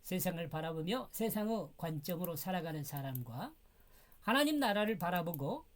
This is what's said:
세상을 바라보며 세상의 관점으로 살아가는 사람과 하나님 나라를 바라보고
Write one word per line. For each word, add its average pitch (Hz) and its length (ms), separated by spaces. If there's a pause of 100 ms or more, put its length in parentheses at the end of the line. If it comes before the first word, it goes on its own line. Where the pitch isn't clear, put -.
세상을 175 480
바라보며 160 600
세상의 214 640
관점으로 165 600
살아가는 160 480
사람과 135 680 (680)
하나님 294 400
나라를 208 400
바라보고 175 760